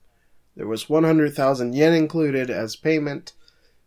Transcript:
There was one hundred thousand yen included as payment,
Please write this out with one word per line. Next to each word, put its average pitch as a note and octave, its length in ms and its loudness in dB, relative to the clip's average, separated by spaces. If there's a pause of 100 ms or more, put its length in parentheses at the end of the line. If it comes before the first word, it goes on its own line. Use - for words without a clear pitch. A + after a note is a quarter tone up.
(560)
There G2 120 -10
was A2 200 -8
one D#3 160 2
hundred D#3 320 2
thousand C3 400 0
yen D#3 180 4
included D3+ 560 0
as A2 280 -6
payment, D3+ 560 -4 (540)